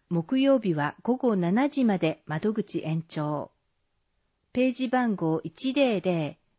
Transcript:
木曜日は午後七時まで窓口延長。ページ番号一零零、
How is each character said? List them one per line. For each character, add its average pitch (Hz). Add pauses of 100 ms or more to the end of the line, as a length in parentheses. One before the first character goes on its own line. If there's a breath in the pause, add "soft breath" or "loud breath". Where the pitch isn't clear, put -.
木 170
曜 269
日 190
は 147
午 247
後 233
七 196
時 269
ま 208
で 160
窓 156
口 196
延 160
長。 151 (1040)
ペ 254
ー 247
ジ 254
番 233
号 160
一 254
零 254
零、 160 (220)